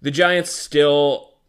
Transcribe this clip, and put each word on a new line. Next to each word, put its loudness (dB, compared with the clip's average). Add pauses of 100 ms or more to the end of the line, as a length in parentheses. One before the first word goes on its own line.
The -6
Giants 0
still 0 (140)